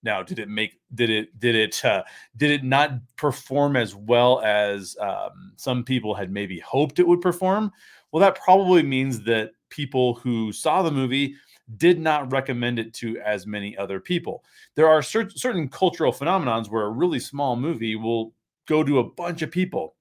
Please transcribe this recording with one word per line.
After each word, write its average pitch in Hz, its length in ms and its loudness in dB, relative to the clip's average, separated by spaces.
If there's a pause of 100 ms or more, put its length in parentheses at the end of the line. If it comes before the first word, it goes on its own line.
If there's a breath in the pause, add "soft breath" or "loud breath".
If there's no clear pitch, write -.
Now, 101 200 -2
did 110 160 -10
it 104 100 -8
make, 107 320 -6 (140)
did 117 160 0
it, 110 280 -4
did 117 160 0
it, 110 300 -2
uh, 104 180 2 (340 loud breath)
did 147 140 2
it 143 140 0
not 139 280 2 (240)
perform 143 600 -2
as 107 180 -2
well 120 460 4
as, 104 600 0
um, 98 560 -8
some 127 280 -4
people 107 300 -2
had 95 180 -8
maybe 98 260 -6
hoped 139 400 -2
it 180 80 4
would 175 140 4
perform? 185 500 0 (400 soft breath)
Well, 160 100 0
that 190 200 4
probably 185 420 6
means 135 420 0
that 110 280 0 (160)
people 131 460 0
who 113 380 -4
saw 160 300 0
the 165 80 0
movie 139 460 -2 (400 loud breath)
did 170 240 4
not 151 320 0
recommend 123 460 -2
it 110 160 -6
to 113 240 -8
as 104 280 -4
many 104 300 -8
other 95 240 -6
people. - 440 -6 (300 soft breath)
There 160 140 6
are 156 140 6
cer-, 214 280 -4
certain 185 380 -4
cultural 165 440 0
phenomenons 135 560 -2
where 110 160 -2
a 104 60 -4
really 143 300 -2
small 143 340 -4
movie 123 400 -4
will 113 380 -4 (340)
go 156 160 2
to 139 160 2
a 120 60 4
bunch 170 380 -8
of 156 80 -6
people. 185 500 -4